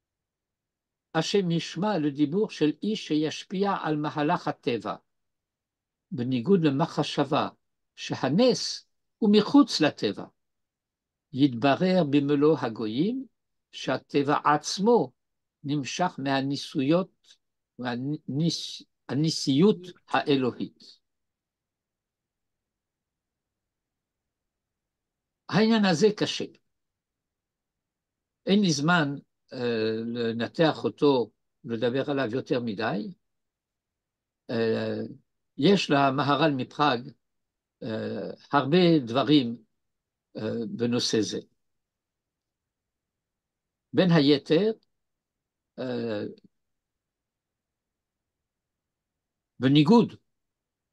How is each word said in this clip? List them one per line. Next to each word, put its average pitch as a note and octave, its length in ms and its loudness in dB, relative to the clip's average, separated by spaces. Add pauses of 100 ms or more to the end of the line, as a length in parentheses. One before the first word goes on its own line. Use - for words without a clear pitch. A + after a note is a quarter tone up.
(1120)
השם F3 380 0
ישמע E3+ 460 -2
לדיבור D3 520 -2
של D3+ 220 0 (120)
איש G#3 240 -4
שישפיע D#3+ 640 -4 (100)
על D#3 140 -4
מהלך D3+ 520 -4
הטבע, G#2+ 480 -6 (1160)
בניגוד B2+ 520 0
למחשבה C#3 840 -2 (460)
שהנס E3 920 -2 (300)
הוא G#3 200 2
מחוץ A#3+ 440 4
לטבע. G#2 440 -2 (1080)
יתברר C#3 800 2
במלוא C#3+ 500 4
הגויים B2+ 640 -4 (460)
שהטבע C#3 720 -2
עצמו E3+ 680 2 (520)
נמשך D3 540 -4
מהניסויות, C#3 1200 -2 (420)
מהניס-, C3 1040 -6 (260)
הניסיות D#3 680 2 (300)
האלוהית. C3 760 -2 (4000)
העניין A3 360 4
הזה F3+ 220 4 (100)
קשה. - 280 -4 (2000)
אין G3+ 160 2
לי F3+ 100 2
זמן, C#3+ 440 0 (380)
אה, A#2 380 -2 (140)
לנתח A#2 800 -2
אותו, B2+ 480 0 (320)
לדבר B2+ 480 -4
עליו B2+ 240 -4
יותר - 240 -2
מדי. A#2+ 520 -6 (1400)
אה, A2 520 -2 (560)
יש F3+ 320 2
למהר"ל C#3 680 2
מפראג, C3 520 -2 (760)
אה, A2 460 -8 (220)
הרבה D#3 540 4
דברים, A#2 520 2 (800)
אה, A2+ 320 -6
בנושא A#2 520 -2
זה. F#2+ 180 -4 (2500)
בין F3 180 4
היתר, D#3 600 4 (1080)
אה, A#2 440 -6 (3250)
בניגוד. D3 540 4 (800)